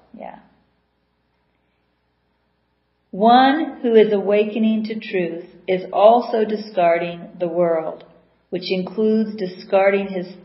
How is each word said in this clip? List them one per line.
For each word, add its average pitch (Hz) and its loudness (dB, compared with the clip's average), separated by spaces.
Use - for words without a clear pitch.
Yeah. - -18
One 254 2
who 226 0
is 208 6
awakening 214 0
to 220 -8
truth 175 -6
is 185 -2
also 220 4
discarding 170 -2
the 175 -4
world, 165 -2
which 175 -8
includes 214 -2
discarding 196 -2
his 185 -8